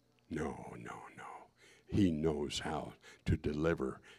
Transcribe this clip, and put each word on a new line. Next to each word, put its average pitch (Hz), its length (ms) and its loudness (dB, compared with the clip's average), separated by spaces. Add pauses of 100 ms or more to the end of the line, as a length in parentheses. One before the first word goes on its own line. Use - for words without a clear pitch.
(280)
No, 69 480 -6
no, 58 200 -12 (200)
no. - 80 -14 (640)
He 98 240 6
knows 76 480 2
how 73 360 -4 (320)
to 80 100 4
deliver 73 640 0 (180)